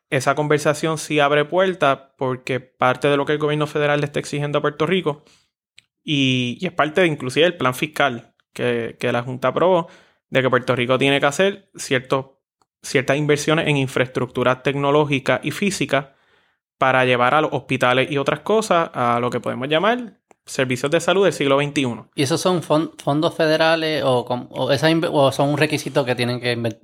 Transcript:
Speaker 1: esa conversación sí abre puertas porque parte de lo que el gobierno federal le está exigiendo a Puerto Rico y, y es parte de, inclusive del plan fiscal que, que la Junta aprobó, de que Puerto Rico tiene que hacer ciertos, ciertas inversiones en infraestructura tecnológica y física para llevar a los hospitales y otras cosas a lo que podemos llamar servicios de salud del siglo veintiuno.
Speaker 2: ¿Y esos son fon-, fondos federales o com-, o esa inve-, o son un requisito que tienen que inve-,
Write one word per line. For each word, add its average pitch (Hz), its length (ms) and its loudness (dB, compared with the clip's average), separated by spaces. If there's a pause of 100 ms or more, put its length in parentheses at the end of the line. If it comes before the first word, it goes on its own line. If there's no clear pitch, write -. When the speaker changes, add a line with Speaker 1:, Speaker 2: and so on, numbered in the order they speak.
Speaker 1:
esa 139 260 0
conversación 151 640 0
sí 151 220 -2
abre 147 260 2
puertas 175 520 0 (200)
porque 127 420 -4
parte 131 480 -2
de 143 100 4
lo 139 80 0
que 156 80 -2
el 147 60 -2
gobierno 151 280 -2
federal 147 340 0
le 147 40 -2
está 147 140 -4
exigiendo 147 400 -4
a - 20 -4
Puerto 147 240 -2
Rico 160 380 -2 (800)
y, 127 560 0
y 185 60 -6
es 175 80 -4
parte 151 280 0
de, 180 60 4
inclusive 143 380 0
del 175 120 0
plan 127 160 0
fiscal 139 600 -4 (200)
que, 120 460 -4
que 123 120 -2
la 120 120 -2
Junta 127 260 -4
aprobó, 175 380 2 (420)
de 131 120 2
que 127 80 2
Puerto 123 260 0
Rico 123 220 0
tiene 139 220 2
que 147 60 0
hacer 190 500 0
ciertos, 135 500 -2 (560)
ciertas 135 360 0
inversiones 151 500 0
en 147 100 2
infraestructura 127 840 -2
tecnológica 143 800 0
y 151 80 -4
física 175 640 -2 (600)
para 131 280 4
llevar 123 300 4
a 156 60 4
los 156 120 -2
hospitales 127 580 0
y 143 60 -2
otras 147 240 -2
cosas 208 520 0
a 120 280 0
lo 123 80 -2
que 120 100 -4
podemos 120 300 -6
llamar 208 500 0 (260)
servicios 127 460 -2
de 165 80 2
salud 185 240 2
del 165 100 2
siglo 139 240 2
veintiuno. 143 580 -4
Speaker 2:
¿Y 151 80 0
esos - 180 -2
son 180 220 0
fon-, 156 280 0 (100)
fondos 151 340 -2
federales 160 680 0
o 127 200 2
com-, 127 240 -6
o 131 220 -2
esa 147 180 2
inve-, 165 220 2
o 139 200 4
son 143 180 0
un 147 80 0
requisito 147 480 0
que 123 100 -2
tienen 123 260 -2
que 123 160 -2
inve-, 113 260 -6